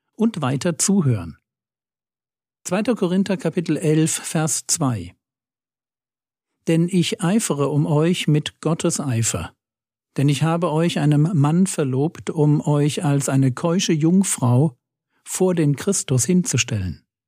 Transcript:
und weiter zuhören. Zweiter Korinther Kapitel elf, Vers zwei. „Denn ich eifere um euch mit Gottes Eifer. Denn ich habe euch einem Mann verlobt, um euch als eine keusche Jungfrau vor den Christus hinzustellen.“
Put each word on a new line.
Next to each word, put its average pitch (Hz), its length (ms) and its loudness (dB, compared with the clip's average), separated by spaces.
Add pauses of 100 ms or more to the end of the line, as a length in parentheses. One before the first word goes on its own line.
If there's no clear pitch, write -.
(140)
und 214 260 -2
weiter 143 380 -2
zuhören. 123 580 0 (1300)
Zweiter 214 300 -2
Korinther 185 420 0
Kapitel 165 400 -2
elf, 156 360 2
Vers - 560 -4
zwei. 110 460 -4 (1500)
„Denn 165 220 2
ich 180 320 0
eifere 165 480 0
um 147 160 0
euch 165 420 0
mit 151 360 0
Gottes 160 380 -2
Eifer. 113 540 -4 (640)
Denn 143 140 2
ich 139 140 0
habe 170 260 0
euch 165 280 0
einem 147 360 2
Mann 160 320 2
verlobt, 139 640 -4
um 147 320 2
euch 147 420 0
als 143 240 0
eine 135 240 2
keusche 175 400 0
Jungfrau 160 880 2 (460)
vor 185 300 0
den 143 220 2
Christus 135 480 -2
hinzustellen.“ 120 800 -2 (240)